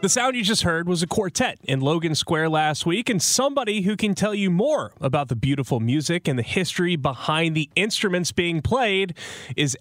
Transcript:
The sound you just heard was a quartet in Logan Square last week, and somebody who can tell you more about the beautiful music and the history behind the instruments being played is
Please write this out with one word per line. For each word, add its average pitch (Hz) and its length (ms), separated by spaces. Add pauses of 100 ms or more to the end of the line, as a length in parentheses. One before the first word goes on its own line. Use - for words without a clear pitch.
The 185 40
sound 247 240
you 240 60
just 202 200
heard 170 260
was 175 140
a 175 40
quartet 196 580
in 135 180
Logan 160 320
Square 160 340
last 156 380
week, 196 240
and 190 120
somebody 247 600
who 202 120
can 202 200
tell 208 200
you 196 160
more 196 520
about 139 260
the 123 80
beautiful 135 440
music 147 460
and 135 120
the 117 40
history 180 540
behind 156 580
the 156 220
instruments 180 560
being 170 300
played 196 520 (400)
is 143 260